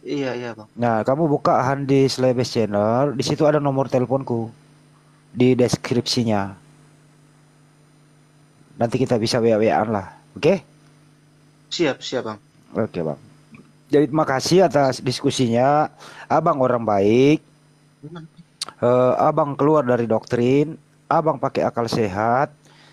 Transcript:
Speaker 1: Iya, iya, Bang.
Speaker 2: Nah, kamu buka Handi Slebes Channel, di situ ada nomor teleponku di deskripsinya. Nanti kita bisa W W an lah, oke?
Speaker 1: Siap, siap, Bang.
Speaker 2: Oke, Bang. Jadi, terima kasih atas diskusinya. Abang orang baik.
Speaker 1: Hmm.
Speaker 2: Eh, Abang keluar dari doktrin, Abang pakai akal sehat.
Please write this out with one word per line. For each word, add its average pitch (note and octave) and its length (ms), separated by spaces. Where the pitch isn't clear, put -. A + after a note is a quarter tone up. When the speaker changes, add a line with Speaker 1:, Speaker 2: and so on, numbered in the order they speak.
Speaker 1:
Iya, C3+ 320
iya, B2 240
Bang. G#2+ 160
Speaker 2:
Nah, A2+ 320
kamu C#3+ 240
buka C#3+ 320
Handi C3+ 480
Slebes B2+ 480
Channel, A2 560
di B2 80
situ D3 240
ada D3+ 160
nomor C3+ 320
teleponku B2 560
di B2 240
deskripsinya. A2+ 1040
Nanti A#2 160
kita B2 240
bisa A2+ 160
W A2+ 240
W A2 80
an G#2 240
lah, G2 160
oke? F3+ 240
Speaker 1:
Siap, C#3+ 320
siap, B2 240
Bang. G#2+ 140
Speaker 2:
Oke, F2 240
Bang. D2+ 160
Jadi, D3 160
terima D#3 160
kasih C#3+ 480
atas C3+ 320
diskusinya. C3 880
Abang D#3 320
orang A#2+ 160
baik. A2+ 640
Speaker 1:
Hmm. D#3+ 240
Speaker 2:
Eh, B2+ 400
Abang D3 320
keluar C#3+ 320
dari A#2+ 240
doktrin, B2+ 720
Abang D#3 240
pakai A#2+ 320
akal A#2 240
sehat. A#2 640